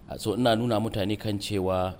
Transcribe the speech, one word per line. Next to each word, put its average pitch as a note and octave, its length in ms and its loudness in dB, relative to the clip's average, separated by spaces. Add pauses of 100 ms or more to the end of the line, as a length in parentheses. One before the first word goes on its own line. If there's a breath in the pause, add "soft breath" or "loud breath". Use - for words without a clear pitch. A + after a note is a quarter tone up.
(180)
So G2 180 0
ina A#2 200 6
nuna A#2 240 2
mutane G#2+ 400 -2
kan G#2 200 -2
cewa F#2 600 0